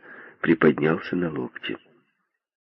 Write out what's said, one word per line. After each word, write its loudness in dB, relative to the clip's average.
приподнялся 2
на -2
локте. -8